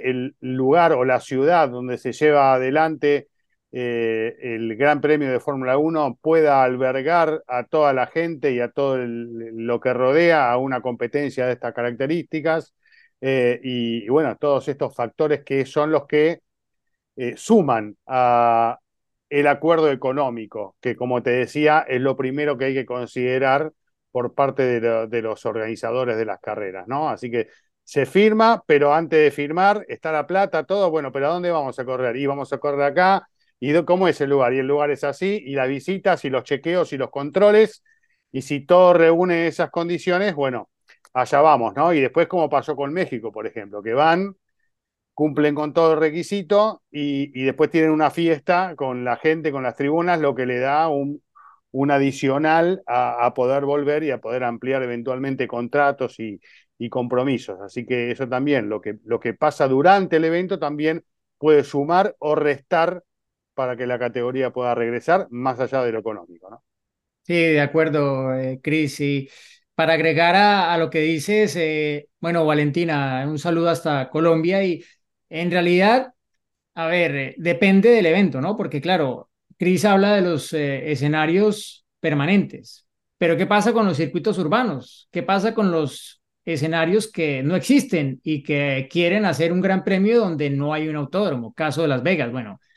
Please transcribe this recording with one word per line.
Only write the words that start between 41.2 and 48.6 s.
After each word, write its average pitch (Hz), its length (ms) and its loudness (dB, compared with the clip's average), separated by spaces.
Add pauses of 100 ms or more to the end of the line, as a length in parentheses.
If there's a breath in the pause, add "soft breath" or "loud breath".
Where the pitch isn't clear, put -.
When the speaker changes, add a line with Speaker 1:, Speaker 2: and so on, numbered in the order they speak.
Speaker 1:
vamos, 135 360 4
¿no? 165 160 2
Y 156 80 2
después, 165 260 0
como 165 240 0
pasó 147 240 -2
con 139 180 -6
México, 131 380 -6
por 107 160 -10
ejemplo, 104 340 -12
que 110 120 -6
van, 170 420 2 (800)
cumplen 147 400 0
con 147 180 -4
todo 165 200 4
el 156 80 2
requisito, 175 920 0
y, 143 400 -4 (100)
y 131 40 -2
después 135 260 0
tienen 160 220 2
una 151 180 2
fiesta 170 640 0